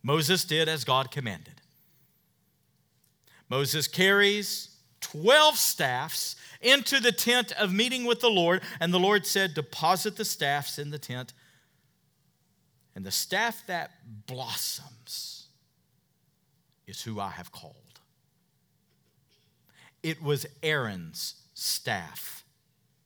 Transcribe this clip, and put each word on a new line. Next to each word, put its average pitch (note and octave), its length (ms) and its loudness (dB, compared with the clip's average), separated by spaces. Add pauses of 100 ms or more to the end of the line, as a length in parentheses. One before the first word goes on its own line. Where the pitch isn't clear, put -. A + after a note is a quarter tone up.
Moses D#3 440 2
did D#3 220 0
as D#3 160 -4
God C3 280 0
commanded. A#2 500 -10 (1900)
Moses C#3 400 0
carries G3+ 880 2 (240)
twelve D4+ 580 6
staffs - 800 -2 (220)
into C4+ 400 4
the A#3 120 4
tent A#3+ 420 2
of G3+ 180 0
meeting B3 340 0
with A#3+ 140 0
the A#3+ 120 4
Lord, F3+ 320 4 (160)
and E3+ 120 0
the F3+ 80 4
Lord G3 280 4
said, F#3+ 260 0
"Deposit F3 600 0
the G#3+ 100 -6
staffs C#3+ 540 -2
in D3 100 -8
the D3 100 -10
tent, B2+ 340 -10 (1600)
and F#2+ 100 -10
the G2 60 -8
staff - 560 -2
that F3 240 -6 (340)
blossoms - 1200 -10 (1400)
is - 160 -14
who G#2+ 160 -8
I G2 100 -6
have F2 220 -14
called." - 240 -20 (2250)
It D#3+ 220 -6
was D3 240 0 (160)
Aaron's G#2+ 720 -4 (180)
staff - 840 -6 (680)